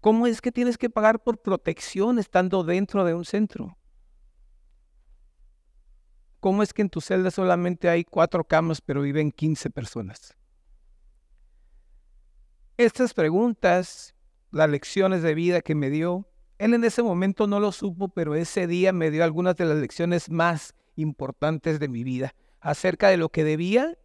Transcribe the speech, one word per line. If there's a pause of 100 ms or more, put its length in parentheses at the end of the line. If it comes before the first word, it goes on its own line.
¿Cómo
es
que
tienes
que
pagar
por
protección
estando
dentro
de
un
centro? (2500)
¿Cómo
es
que
en
tu
celda
solamente
hay
cuatro
camas,
pero
viven
quince
personas? (2500)
Estas
preguntas, (380)
las
lecciones
de
vida
que
me
dio, (280)
él
en
ese
momento
no
lo
supo,
pero
ese
día
me
dio
algunas
de
las
lecciones
más (180)
importantes
de
mi
vida, (240)
acerca
de
lo
que
debía